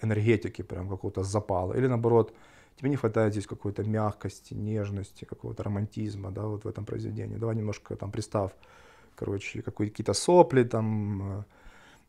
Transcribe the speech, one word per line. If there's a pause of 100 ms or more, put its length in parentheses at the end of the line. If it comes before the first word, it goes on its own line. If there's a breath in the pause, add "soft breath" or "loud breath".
энергетики,
прям
какого-то
запала".
Или
наоборот: (440 soft breath)
"Тебе
не
хватает
здесь
какой-то
мягкости,
нежности,
какого-то
романтизма,
да,
вот
в
этом
произведении.
Давай
немножко
там
представь, (640 soft breath)
короче,
какой-,
какие-то
сопли,
там,
э, (640 soft breath)